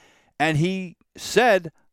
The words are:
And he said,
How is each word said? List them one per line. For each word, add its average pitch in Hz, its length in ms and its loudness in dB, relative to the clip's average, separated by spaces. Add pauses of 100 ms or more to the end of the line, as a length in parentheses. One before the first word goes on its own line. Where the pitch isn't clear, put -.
(380)
And 151 200 0
he 185 380 -4 (200)
said, 190 560 0 (200)